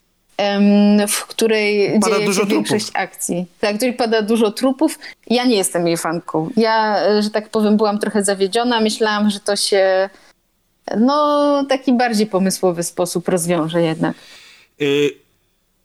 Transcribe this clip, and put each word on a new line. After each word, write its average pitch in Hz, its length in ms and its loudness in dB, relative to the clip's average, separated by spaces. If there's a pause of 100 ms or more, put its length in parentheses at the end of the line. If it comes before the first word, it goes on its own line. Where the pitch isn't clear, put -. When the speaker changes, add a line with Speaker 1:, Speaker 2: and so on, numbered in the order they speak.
(360)
Speaker 1:
em, 202 720 4
w - 180 -6
której 208 720 0
Speaker 2:
Pada 196 140 2
Speaker 1:
dzieje 208 120 0
Speaker 2:
dużo 196 160 0
Speaker 1:
się 202 60 -2
większość 214 360 0
Speaker 2:
trupów. - 180 -6
Speaker 1:
akcji. 180 440 -6 (140)
Tak, 208 140 0
w - 20 -4
której 240 180 -2
pada 226 280 0
dużo 226 280 2
trupów. 262 480 -2 (320)
Ja 240 140 0
nie 254 120 2
jestem 175 300 -2
jej 170 100 0
fanką. 165 600 -4
Ja, 220 460 0
e, 208 200 2
że 208 80 -4
tak 214 180 -4
powiem, 214 280 2
byłam 208 220 0
trochę 208 260 -2
zawiedziona. 202 560 0
Myślałam, 214 500 0
że 202 100 -4
to 202 160 -2
się, 190 540 2 (840)
no, 294 720 2
taki 269 240 0
bardziej 233 340 0
pomysłowy 185 560 0
sposób 175 460 -4
rozwiąże 170 540 0
jednak. 160 320 -2 (680)
Speaker 2:
Y, 143 280 2 (760)